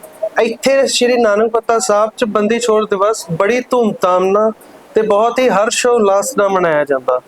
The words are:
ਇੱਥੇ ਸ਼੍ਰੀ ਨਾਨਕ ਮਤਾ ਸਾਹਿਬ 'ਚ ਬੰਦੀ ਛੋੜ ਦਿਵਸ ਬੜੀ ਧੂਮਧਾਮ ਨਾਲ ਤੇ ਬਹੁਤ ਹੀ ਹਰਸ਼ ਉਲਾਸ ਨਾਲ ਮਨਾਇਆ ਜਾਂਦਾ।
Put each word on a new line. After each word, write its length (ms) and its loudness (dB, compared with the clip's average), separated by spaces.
ਇੱਥੇ 460 0
ਸ਼੍ਰੀ 300 0
ਨਾਨਕ 380 0
ਮਤਾ 240 0
ਸਾਹਿਬ 380 0
'ਚ 60 0
ਬੰਦੀ 360 0
ਛੋੜ 300 0
ਦਿਵਸ 420 -2
ਬੜੀ 280 0
ਧੂਮਧਾਮ 680 0
ਨਾਲ 260 0
ਤੇ 60 2
ਬਹੁਤ 380 0
ਹੀ 100 2
ਹਰਸ਼ 380 0
ਉਲਾਸ 500 0
ਨਾਲ 120 2
ਮਨਾਇਆ 360 0
ਜਾਂਦਾ। 420 -2